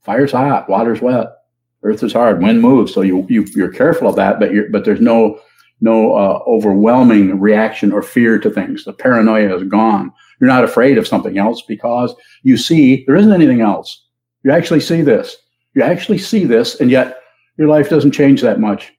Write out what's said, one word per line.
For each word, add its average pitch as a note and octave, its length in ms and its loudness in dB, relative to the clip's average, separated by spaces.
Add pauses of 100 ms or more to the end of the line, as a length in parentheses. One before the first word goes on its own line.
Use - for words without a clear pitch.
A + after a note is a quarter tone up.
Fire's C3 300 -2
hot, C3+ 380 -4
water's A2 320 -2
wet, B2 260 -2 (560)
earth G#2+ 200 -4
is A2+ 100 -6
hard, A2+ 280 0
wind A2+ 200 2
moves. A#2+ 320 2
So G2 80 -2
you, F#2+ 280 0
you, A2 160 0 (100)
you're F#2 160 -2
careful D3 360 -2
of - 80 -2
that, G2+ 240 0
but G#2 120 0
you're, G#2 180 -2
but G2+ 140 -4
there's G#2 180 0
no, A2+ 380 2 (400)
no, A2+ 360 0
uh, G2 320 0
overwhelming G#2+ 920 2
reaction G#2+ 520 0
or G2+ 100 -4
fear A2+ 380 0
to G#2+ 100 -2
things. F#2 340 -8
The G2+ 100 -14
paranoia A2 640 0
is F#2 80 -8
gone. G2+ 480 -2 (280)
You're B2 80 2
not B2+ 160 2
afraid A#2+ 340 2
of G#2 100 -2
something F#2+ 300 -6
else A2 240 -4
because A#2+ 540 -6 (280)
you C3 140 4
see C3+ 480 2
there C#3 100 0
isn't G#3 160 4
anything C#3+ 300 2
else. G2 440 -6 (380)
You C3 80 0
actually D#3+ 280 0
see E3 220 -2
this. B2+ 360 0 (380)
You C3 80 2
actually F3+ 340 -2
see G3+ 280 -2
this, A#2 340 0
and B2 100 2
yet B2+ 300 0 (380)
your D#3 100 0
life D3+ 220 2
doesn't C#3+ 220 2
change C#3 300 2
that A2+ 180 0
much. G#2+ 400 -6